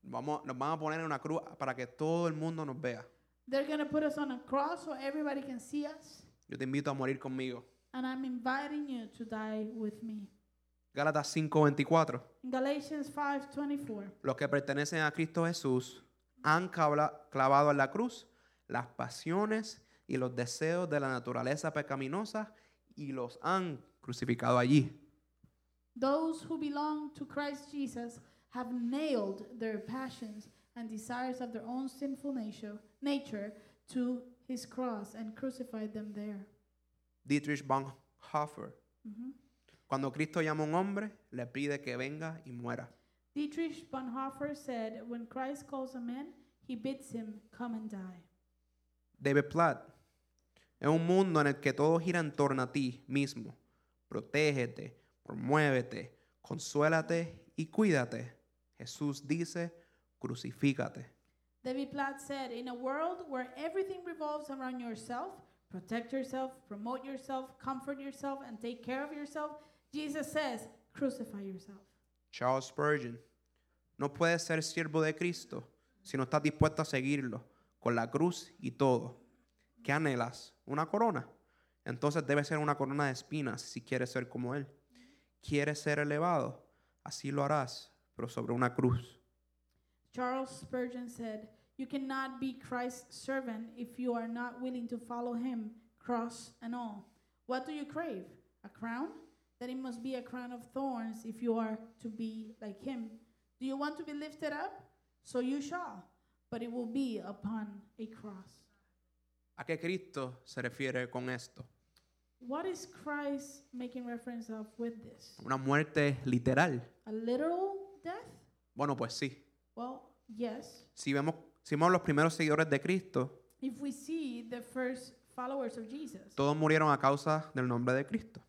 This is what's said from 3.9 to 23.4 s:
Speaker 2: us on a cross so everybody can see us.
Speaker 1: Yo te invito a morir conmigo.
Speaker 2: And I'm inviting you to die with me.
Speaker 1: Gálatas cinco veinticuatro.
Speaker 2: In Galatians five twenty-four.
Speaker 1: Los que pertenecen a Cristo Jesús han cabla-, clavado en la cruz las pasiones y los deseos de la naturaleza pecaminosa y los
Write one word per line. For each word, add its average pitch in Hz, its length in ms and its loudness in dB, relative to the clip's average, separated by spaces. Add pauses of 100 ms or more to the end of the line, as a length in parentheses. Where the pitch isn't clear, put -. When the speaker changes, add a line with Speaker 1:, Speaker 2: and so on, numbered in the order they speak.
Speaker 2:
us 302 120 2
on 294 160 -2
a 240 140 -6
cross 294 380 0
so 311 100 -4
everybody 277 480 -2
can 254 180 -8
see 294 240 -2
us. - 380 -12 (260)
Speaker 1:
Yo - 80 -8
te 131 80 -2
invito 143 260 0
a 139 40 0
morir 135 240 0
conmigo. 131 440 -4 (300)
Speaker 2:
And 254 140 -4
I'm 262 180 -4
inviting 269 640 -2
you 240 200 -6 (100)
to 233 60 -6
die 214 500 -4
with 214 280 -4
me. 214 260 -8 (680)
Speaker 1:
Gálatas 147 340 2
cinco 156 360 6
veinticuatro. 143 580 6 (220)
Speaker 2:
In 254 60 -4
Galatians 285 600 0
five 285 400 -2
twenty-four. 277 600 -4 (100)
Speaker 1:
Los 131 140 2
que 143 120 0
pertenecen 143 540 2
a 151 80 4
Cristo 165 340 0
Jesús 131 580 0 (400)
han 165 260 6
cabla-, 151 640 4
clavado 139 420 8
en 143 60 6
la 135 120 6
cruz - 360 -2 (420)
las 123 180 -2
pasiones 202 960 -2 (240)
y - 120 0
los 127 180 0
deseos 160 520 0
de 147 120 2
la 135 80 0
naturaleza 123 640 0
pecaminosa 156 840 -4 (400)
y 143 180 -8
los 123 300 -6